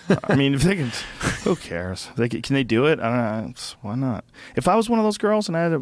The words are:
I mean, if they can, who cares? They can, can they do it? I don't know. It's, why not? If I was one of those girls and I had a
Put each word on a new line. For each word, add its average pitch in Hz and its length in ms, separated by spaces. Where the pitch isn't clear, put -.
I - 100
mean, 139 180
if 135 80
they 185 140
can, 135 160
who 190 120
cares? 92 600
They 117 140
can, 117 140
can 131 100
they 135 100
do 117 220
it? 151 140
I - 100
don't 110 360
know. - 60
It's, - 300
why 104 140
not? 127 280
If - 120
I 202 80
was 226 140
one 226 100
of 214 60
those 214 120
girls 214 300
and 165 100
I 170 60
had 170 100
a 151 80